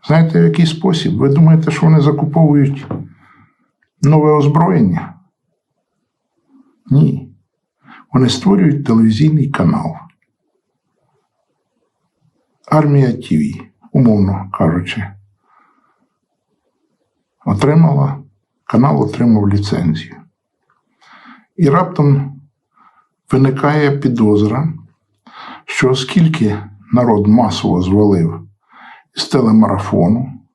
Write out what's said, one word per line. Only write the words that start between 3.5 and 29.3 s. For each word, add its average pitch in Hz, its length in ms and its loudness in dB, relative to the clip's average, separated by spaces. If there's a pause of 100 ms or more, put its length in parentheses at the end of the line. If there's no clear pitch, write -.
нове 151 300 4
озброєння? 151 840 0 (1800)
Ні. 143 440 0 (800)
Вони 127 160 2
створюють 190 560 0
телевізійний 120 640 2
канал. - 460 -4 (2750)
Армія 143 420 2
Т - 240 -4
В, - 320 -4 (220)
умовно 98 640 0
кажучи, 87 500 -4 (2500)
отримала, 139 760 0 (460)
канал 117 360 0
отримав 107 480 0
ліцензію. - 680 -4 (1400)
І 160 120 2
раптом 143 720 -2 (920)
виникає 143 680 0
підозра, 113 760 0 (920)
що - 240 -2
оскільки 131 680 0 (360)
народ 113 340 2
масово 104 540 0
звалив 95 600 0 (720)
з - 140 -8
телемарафону 110 1080 0 (220)